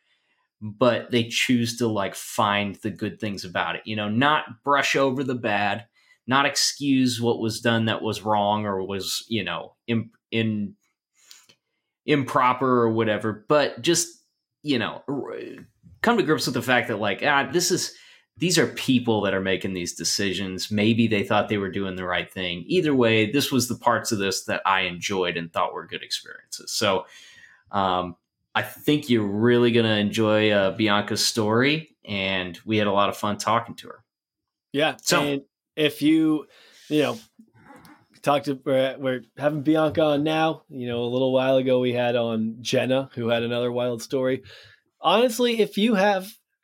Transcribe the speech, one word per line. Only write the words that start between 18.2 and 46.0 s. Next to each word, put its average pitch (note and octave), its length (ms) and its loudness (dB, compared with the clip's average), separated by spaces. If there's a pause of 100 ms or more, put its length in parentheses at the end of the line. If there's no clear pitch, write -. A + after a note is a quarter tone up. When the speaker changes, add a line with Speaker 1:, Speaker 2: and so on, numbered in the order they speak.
Speaker 1:
these D#3+ 200 0
are B2+ 100 4
people A#2 540 0
that F#2+ 120 0
are G2 60 0
making F#2+ 340 -2
these F2 200 -6
decisions. F#2 760 -4
Maybe G#2+ 360 2
they G#2 180 0
thought G#2 240 2
they G#2+ 100 -2
were G2 120 -4
doing F#2+ 260 -6
the F#2 100 -8
right F2 260 -4
thing. F2 340 -6
Either D3+ 280 0
way, A2 360 4
this C#3 220 0
was B2 160 2
the A#2 60 -4
parts A2+ 380 0
of G#2 60 0
this G2 260 -2
that G2 200 -4
I F#2+ 180 2
enjoyed F2 540 -2
and E2+ 160 -8
thought F2+ 220 -2
were E2 120 -12
good E2+ 160 -12
experiences. - 720 -12
So, G2 320 0 (680)
um, F#2 440 -2 (380)
I A2 80 0
think D3 480 -2
you're A2 160 2
really A#2+ 440 2
gonna A2+ 260 2
enjoy, G#2+ 540 2
uh, G2 200 4
Bianca's G#2 540 0
story, B2 800 0
and F#2+ 600 -4
we G#2+ 140 0
had G#2 80 2
a G2+ 60 0
lot G2+ 160 4
of F#2+ 80 -4
fun G#2 220 -4
talking A2+ 380 -2
to - 120 -18
her. - 160 -20 (680)
Speaker 2:
Yeah, D#3 300 0
Speaker 1:
So F3 200 0
Speaker 2:
and C#3+ 200 -4 (340)
if D3 240 0
you, D#3 460 2 (420)
you D3+ 140 0
know, B2 160 -2 (1040)
talk C#3+ 220 0
to, C#3 200 -4
we're, C3 340 0
we're B2+ 240 -4 (140)
having D3 260 -2
Bianca D#3 400 2
on D3 220 2
now. D#3 440 0
You B2+ 200 -8
know, A#2+ 160 -2
a - 20 -2
little B2+ 260 0
while C3 240 4
ago C3 240 4
we B2 120 2
had A#2+ 240 2
on A2+ 440 -2
Jenna, B2+ 540 0
who A#2 140 -4
had A#2 160 2
another A#2+ 260 -2
wild B2 320 -2
story. C3 400 -2 (580)
Honestly, A3+ 600 2
if - 180 -2
you A3 160 4
have, F#3+ 340 2 (360)